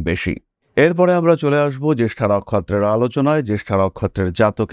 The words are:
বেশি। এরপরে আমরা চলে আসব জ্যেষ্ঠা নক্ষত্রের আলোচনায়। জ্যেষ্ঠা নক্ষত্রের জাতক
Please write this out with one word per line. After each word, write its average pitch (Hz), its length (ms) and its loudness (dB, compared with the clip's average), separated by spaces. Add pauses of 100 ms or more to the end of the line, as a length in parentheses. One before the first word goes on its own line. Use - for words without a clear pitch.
বেশি। 85 320 -4 (420)
এরপরে 175 360 4
আমরা 170 220 2
চলে 147 240 0
আসব 139 240 -2 (160)
জ্যেষ্ঠা 113 280 -2
নক্ষত্রের 101 560 -2
আলোচনায়। 127 600 0
জ্যেষ্ঠা 107 340 -4
নক্ষত্রের 95 560 -2
জাতক 107 400 0